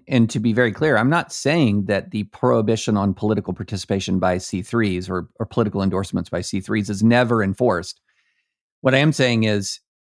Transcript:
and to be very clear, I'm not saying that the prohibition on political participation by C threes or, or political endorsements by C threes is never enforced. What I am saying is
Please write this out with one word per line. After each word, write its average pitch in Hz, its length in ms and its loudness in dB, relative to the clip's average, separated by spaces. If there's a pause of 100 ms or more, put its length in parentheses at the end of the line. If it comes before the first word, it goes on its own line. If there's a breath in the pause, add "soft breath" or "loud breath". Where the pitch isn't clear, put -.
and 117 220 4
to - 100 -4
be 113 140 0
very 117 180 4
clear, 139 240 2
I'm 113 140 4
not 165 240 0
saying 120 540 0
that 101 240 -2
the 104 120 -4
prohibition 113 720 0
on 101 180 2
political 104 400 -2
participation 95 640 -4
by 90 200 0
C 90 240 -6
threes 92 480 -2
or, 90 180 -6 (140)
or 113 40 -6
political 107 360 -2
endorsements 95 480 -2
by 90 100 -4
C 92 220 -6
threes 107 280 -4
is 101 140 -2
never 117 400 4
enforced. 98 560 -2 (800)
What 131 160 2
I 135 40 4
am 151 120 4
saying 120 320 2
is 104 380 -2 (240)